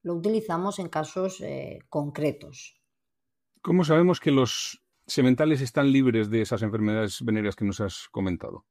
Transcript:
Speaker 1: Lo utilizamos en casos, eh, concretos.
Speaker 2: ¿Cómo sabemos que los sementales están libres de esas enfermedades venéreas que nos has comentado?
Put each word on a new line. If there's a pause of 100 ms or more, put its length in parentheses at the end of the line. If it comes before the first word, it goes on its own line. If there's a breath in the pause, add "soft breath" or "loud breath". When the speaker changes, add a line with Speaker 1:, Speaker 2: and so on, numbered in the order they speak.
Speaker 1:
Lo
utilizamos
en
casos,
eh,
concretos. (800)
Speaker 2:
¿Cómo
sabemos
que
los (220)
sementales
están
libres
de
esas
enfermedades
venéreas
que
nos
has
comentado?